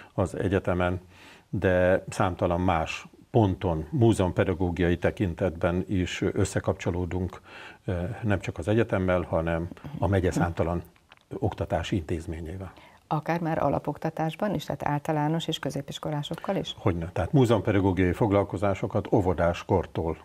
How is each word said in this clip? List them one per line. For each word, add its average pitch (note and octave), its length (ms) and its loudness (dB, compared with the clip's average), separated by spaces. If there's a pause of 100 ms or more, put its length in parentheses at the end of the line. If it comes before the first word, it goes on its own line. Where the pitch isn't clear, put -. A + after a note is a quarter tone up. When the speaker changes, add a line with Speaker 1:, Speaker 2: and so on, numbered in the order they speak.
(140)
Speaker 1:
az F#2+ 240 -2
egyetemen, F2+ 640 2 (500)
de F2+ 600 4
számtalan F2+ 520 0
más E2+ 440 0 (260)
ponton, F2+ 580 2
múzeumpedagógiai F2+ 1080 2
tekintetben F2 880 0
is F2+ 340 -2 (120)
összekapcsolódunk, F#2 1080 -2 (440)
ö, G#2 80 -4 (300)
nem G2+ 160 2
csak - 180 -8
az - 100 -6
egyetemmel, G2 540 2
hanem E2+ 460 0 (320)
a F#2+ 80 0
megye F#2 240 4
számtalan F2 500 0 (520)
oktatási - 640 -2
intézményével. E2+ 760 -6 (360)
Speaker 2:
Akár D#3+ 320 -2
már E3 240 -2
alapoktatásban D#3+ 880 -2
is, D#3+ 100 -4
tehát - 220 -6
általános D3+ 600 0
és D#3+ 120 -4
középiskolásokkal D3+ 960 -6
is? - 220 -6
Speaker 1:
Hogyne. E2+ 360 -2
Tehát F#2+ 200 -2
múzeumpedagógiai G2 800 6
foglalkozásokat G2 1000 0
óvodáskortól F2 1120 0